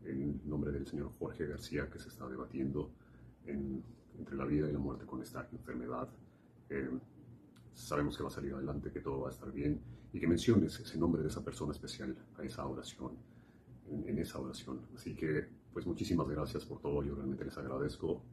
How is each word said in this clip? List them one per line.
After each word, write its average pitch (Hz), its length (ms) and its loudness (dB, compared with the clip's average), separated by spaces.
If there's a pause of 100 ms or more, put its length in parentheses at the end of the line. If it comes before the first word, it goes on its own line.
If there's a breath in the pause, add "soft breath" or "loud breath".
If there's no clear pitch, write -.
el 71 420 0
nombre 71 240 2
del 67 160 0
señor 71 320 -2
Jorge 80 280 -2
García, 73 440 -2
que - 80 -10
se - 80 -12
está - 220 -10
debatiendo - 640 -2 (520 loud breath)
en, 69 380 -2 (340)
entre 69 200 -6
la 67 80 0
vida 76 240 4
y - 20 2
la 69 80 2
muerte 69 260 -2
con 64 160 -4
esta - 300 -8
enfermedad. 123 560 -4 (640 loud breath)
Eh, - 200 0 (840)
sabemos 73 420 2
que 82 80 0
va 80 60 0
a - 20 -4
salir 69 220 -2
adelante, 69 360 -2
que - 120 -4
todo 67 200 0
va - 60 0
a - 40 -2
estar - 200 -8
bien, 147 300 2 (320 loud breath)
y - 80 0
que - 60 6
menciones - 520 8
ese - 180 -4
nombre 82 240 6
de 76 60 2
esa - 160 0
persona 76 300 -2
especial - 440 -4 (200)
a - 80 -6
esa - 200 -4
oración, - 520 -6 (720 loud breath)
en, - 180 -2
en 71 120 2
esa - 200 0
oración. 64 560 -6
Así - 180 -6
que, 78 360 2 (240)
pues, 87 120 -2
muchísimas 85 440 4
gracias 76 340 0
por - 180 -8
todo. 71 220 2
Yo 71 120 0
realmente 67 280 -2
les 67 140 -4
agradezco - 760 0